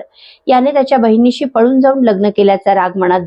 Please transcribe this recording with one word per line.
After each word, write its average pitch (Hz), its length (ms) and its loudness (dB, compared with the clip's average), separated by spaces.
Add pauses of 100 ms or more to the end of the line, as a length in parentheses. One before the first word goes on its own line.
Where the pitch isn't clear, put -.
(480)
याने 262 260 2
त्याच्या 269 240 0
बहिणीशी 233 480 0
पळून 254 340 0
जाऊन 269 240 0
लग्न 208 320 0
केल्याचा 196 400 0
राग 185 220 -2
मनात 185 300 0